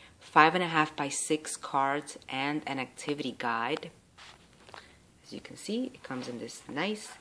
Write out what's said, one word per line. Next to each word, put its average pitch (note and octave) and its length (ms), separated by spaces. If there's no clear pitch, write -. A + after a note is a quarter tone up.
five D#3+ 340
and F#3 80
a E3+ 60
half D#3 260
by C#3+ 140
six - 480
cards C#3 640
and C#3+ 400
an C3+ 100
activity C3 580
guide. A#2+ 540
As - 80
you - 80
can - 160
see, B3 360
it - 120
comes B2+ 240
in A#2+ 100
this - 300
nice F#3+ 400